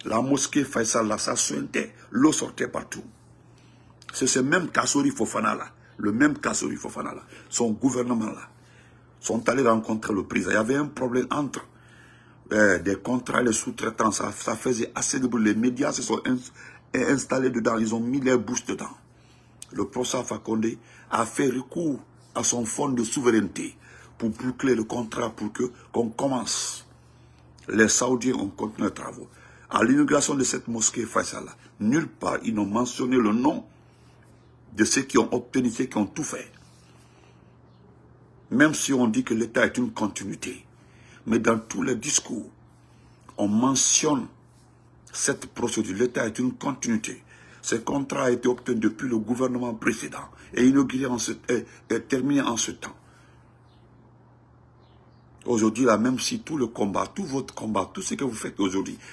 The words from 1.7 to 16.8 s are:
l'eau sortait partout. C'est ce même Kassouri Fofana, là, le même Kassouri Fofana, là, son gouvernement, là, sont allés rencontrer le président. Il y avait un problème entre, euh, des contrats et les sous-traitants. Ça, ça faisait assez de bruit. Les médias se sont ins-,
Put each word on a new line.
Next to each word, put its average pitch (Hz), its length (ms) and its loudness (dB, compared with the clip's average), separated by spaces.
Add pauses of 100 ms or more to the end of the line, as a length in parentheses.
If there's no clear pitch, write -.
l'eau 143 200 6
sortait - 380 -4
partout. - 340 -8 (1120)
C'est 131 140 0
ce 131 120 2
même 156 300 2
Kassouri 139 420 2
Fofana, 107 440 -2
là, - 180 -10 (240)
le 104 160 0
même 139 240 4
Kassouri - 400 -4
Fofana, - 360 -10
là, - 100 -14 (260)
son 117 220 0
gouvernement, 120 600 0
là, - 180 -14 (680)
sont 113 300 -2
allés 120 180 4
rencontrer 110 460 2
le 92 100 0
président. 98 280 -2
Il 98 40 4
y - 20 6
avait 110 180 2
un 147 100 0
problème 127 460 -2
entre, 143 340 -4 (880)
euh, 101 260 6
des 95 160 0
contrats 123 460 0
et 127 40 4
les 113 80 4
sous-traitants. 113 580 -2
Ça, 104 200 -2
ça 110 240 -4
faisait 120 400 -2
assez - 240 -2
de 127 80 2
bruit. 117 160 2
Les 104 120 4
médias 127 360 2
se 139 120 -4
sont - 220 -2
ins-, 127 120 2 (560)